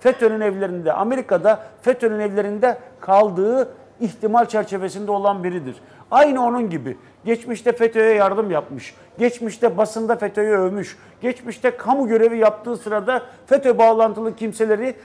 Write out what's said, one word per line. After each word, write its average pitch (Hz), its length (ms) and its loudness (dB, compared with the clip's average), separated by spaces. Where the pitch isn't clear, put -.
fetö 247 260 2
evlerinde, 190 680 -2
Amerika'da 208 720 0
fetö 226 400 0
evlerinde 208 560 -2
kaldığı 208 680 2
ihtimal 226 460 0
çerçevesinde 196 640 -6
olan 202 340 -2
biridir. 165 320 -8
Aynı 262 360 4
onun 233 240 -2
gibi 131 260 -8
geçmişte 233 480 -2
fetö 226 280 0
yardım 208 500 2
yapmış, 143 440 -6
geçmişte 233 600 -2
basında 220 380 -2
fetö 214 240 -4
övmüş, 202 580 -2
geçmişte 240 560 -4
kamu 262 320 0
görevi 226 300 2
yaptığı 220 380 0
sırada 214 460 -4
fetö 262 320 2
bağlantılı 226 580 2
kimseleri 226 580 -2